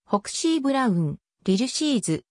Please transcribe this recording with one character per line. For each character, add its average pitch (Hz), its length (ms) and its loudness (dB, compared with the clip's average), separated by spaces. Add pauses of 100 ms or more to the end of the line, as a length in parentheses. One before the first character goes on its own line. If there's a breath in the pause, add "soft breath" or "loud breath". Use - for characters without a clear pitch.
ホ 208 140 0
ク - 100 -12
シ 330 280 0
ー・ 277 40 -4
ブ 277 100 0
ラ 262 160 0
ウ 196 60 2
ン、 160 240 -2 (280)
リ 190 120 4
ル・ 254 100 0
シ 294 300 0
ー 190 40 -2
ズ、 - 280 -4